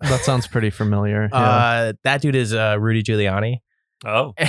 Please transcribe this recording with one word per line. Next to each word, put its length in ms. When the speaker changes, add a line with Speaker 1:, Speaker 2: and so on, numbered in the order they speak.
Speaker 1:
That 200
sounds 240
pretty 260
familiar. 580
Speaker 2:
<laughs> 20
Speaker 1:
Yeah. 80
Speaker 2:
Uh, 540
that 180
dude 140
is, 180
uh, 260
Rudy 220
Giuliani. 600
Speaker 3:
Oh. 280